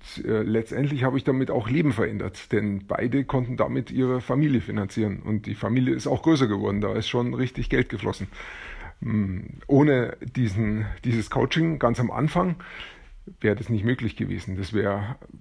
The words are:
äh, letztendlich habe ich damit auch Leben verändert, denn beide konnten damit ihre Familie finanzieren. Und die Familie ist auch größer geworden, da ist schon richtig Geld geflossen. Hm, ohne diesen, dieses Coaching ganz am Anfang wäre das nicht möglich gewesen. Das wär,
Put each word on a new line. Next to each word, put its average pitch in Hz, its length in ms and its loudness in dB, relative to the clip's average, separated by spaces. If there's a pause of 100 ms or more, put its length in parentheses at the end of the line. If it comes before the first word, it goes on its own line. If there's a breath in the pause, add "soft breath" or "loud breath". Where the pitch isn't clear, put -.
(240)
äh, 110 180 0
letztendlich 123 640 0
habe 131 140 2
ich - 40 -4
damit 131 300 0
auch 113 180 0
Leben 147 220 4
verändert, 101 580 -4
denn 101 380 0
beide 131 360 0
konnten 127 320 0
damit 123 360 0
ihre 127 280 2
Familie 135 400 2
finanzieren. 101 600 -2
Und 104 260 -2
die 104 80 -4
Familie 127 400 2
ist 131 140 -4
auch 131 140 0
größer 139 260 6
geworden, 101 320 0
da 104 140 0
ist 110 140 -2
schon 123 260 0
richtig 123 340 -2
Geld 127 220 2
geflossen. 101 360 -4 (720 loud breath)
Hm, 101 680 -2
ohne 139 480 6 (180)
diesen, 107 520 0 (180)
dieses 113 260 0
Coaching 156 480 2
ganz 123 220 4
am 113 100 2
Anfang 160 460 2 (840 loud breath)
wäre 104 160 4
das 104 120 -6
nicht 107 160 0
möglich 120 320 -2
gewesen. 95 400 -6
Das 95 160 -6
wär, 104 460 0 (220)